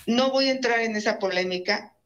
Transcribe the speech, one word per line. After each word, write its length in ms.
no 240
voy 200
a 20
entrar 300
en 140
esa 220
polémica, 800